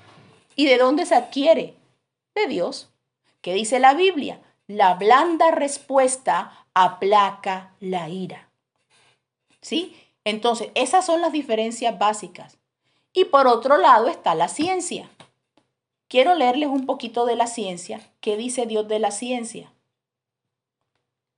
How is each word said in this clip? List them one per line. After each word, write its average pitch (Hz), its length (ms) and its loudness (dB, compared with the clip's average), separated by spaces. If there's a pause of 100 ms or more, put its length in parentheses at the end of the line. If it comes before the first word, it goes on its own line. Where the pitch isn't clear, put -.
(560)
¿Y 285 100 2
de 254 120 6
dónde 277 280 2
se 330 100 2
adquiere? 277 600 0 (600)
De 415 120 0
Dios. 208 420 -6 (520)
¿Qué 180 120 -8
dice 220 260 -2
la 262 140 6
Biblia? 294 480 -2 (260)
"La 202 280 2
blanda 311 560 4
respuesta 262 1200 -2
aplaca 190 1080 0
la 185 300 -8
ira". 185 400 -12 (1120)
¿Sí? 349 340 -8 (280)
Entonces, 220 520 -4
esas 285 300 0
son 339 160 0
las 330 100 -2
diferencias 226 640 -4
básicas. 202 600 -6 (560)
Y 370 120 2
por 269 220 4
otro 247 300 4
lado 262 320 6
está 185 260 -2
la 165 140 -2
ciencia. 349 600 -6 (1000)
Quiero 285 260 4
leerles 277 340 0
un 269 160 -4
poquito 240 400 -4
de 233 100 -2
la 233 120 -2
ciencia. 196 540 -10 (180)
¿Qué 208 160 -4
dice 247 300 -6
Dios 214 240 -6
de 214 100 -2
la 208 120 -2
ciencia? 226 600 -10 (1700)